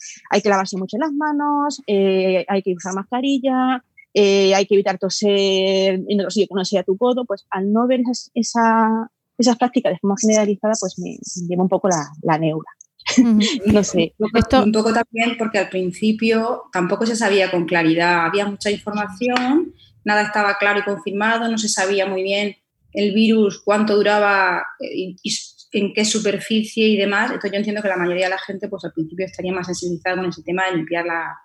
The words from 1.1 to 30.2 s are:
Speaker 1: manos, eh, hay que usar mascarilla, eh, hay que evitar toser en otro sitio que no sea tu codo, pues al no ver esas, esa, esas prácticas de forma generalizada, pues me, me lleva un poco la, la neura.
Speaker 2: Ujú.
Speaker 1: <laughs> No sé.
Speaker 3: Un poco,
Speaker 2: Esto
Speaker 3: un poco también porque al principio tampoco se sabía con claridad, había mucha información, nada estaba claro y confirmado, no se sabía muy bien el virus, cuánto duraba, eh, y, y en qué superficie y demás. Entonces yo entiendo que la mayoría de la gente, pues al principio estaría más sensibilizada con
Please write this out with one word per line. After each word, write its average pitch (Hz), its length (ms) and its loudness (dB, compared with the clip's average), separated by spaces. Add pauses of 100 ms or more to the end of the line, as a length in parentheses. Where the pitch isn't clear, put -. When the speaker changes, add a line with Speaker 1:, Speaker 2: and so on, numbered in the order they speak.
Speaker 1:
manos, 294 760 -2
eh, 190 600 2
hay 196 160 0
que 185 100 -2
usar 180 200 -8
mascarilla, 254 920 -2 (300)
eh, 196 420 4
hay 196 100 2
que 208 100 2
evitar 196 220 2
toser 190 1080 0
en 208 120 0
otro 185 120 -2
sitio 196 160 2
que 185 80 -10
no 185 100 0
sea 185 180 0
tu 190 140 0
codo, 247 280 0
pues 202 240 -8
al 196 220 -2
no 226 160 2
ver 254 140 2
esas, 240 320 -4
esa, 226 760 2 (260)
esas 233 200 2
prácticas 247 360 0
de 175 60 -6
forma 196 200 0
generalizada, 214 600 2
pues 185 200 -8
me, 175 180 -10 (240)
me 170 60 -6
lleva 175 160 0
un 185 60 2
poco 190 200 2
la, 151 200 0 (120)
la 156 160 0
neura. 156 320 -2 (480)
Speaker 2:
Ujú. 233 220 6 (260)
Speaker 1:
<laughs> 214 80 4
No 202 100 6
sé. 170 360 0
Speaker 3:
Un 214 100 0
poco, 233 100 0
Speaker 2:
Esto 202 240 4
Speaker 3:
un 208 80 4
poco 220 220 2
también 233 440 -2
porque 220 220 -2
al 190 100 -2
principio 220 1000 0
tampoco 185 340 0
se 226 120 0
sabía 196 340 2
con 170 140 0
claridad, 170 600 2
había 202 200 0
mucha 202 260 -4
información, 247 1000 -2 (320)
nada 208 180 2
estaba 208 340 0
claro 202 220 2
y 202 40 -4
confirmado, 208 680 -2
no 220 80 -2
se 214 100 -4
sabía 196 380 0
muy 190 180 -4
bien 196 320 -2 (380)
el 202 200 0
virus, 220 520 2
cuánto 214 320 2
duraba, 196 680 2 (160)
eh, - 160 -10
y, 185 280 -6
y 208 80 -6 (400)
en 196 220 -2
qué 214 100 0
superficie 214 840 0
y 214 100 4
demás. 202 300 0
Entonces 208 240 -6
yo 202 60 -4
entiendo 208 260 -4
que 208 60 -2
la 185 80 0
mayoría 180 280 0
de 180 60 -2
la 190 80 -4
gente, 202 280 -10
pues 196 180 -10
al 165 80 -10
principio 170 340 -6
estaría 185 260 -6
más 175 140 -6
sensibilizada 175 480 -4
con 185 100 -4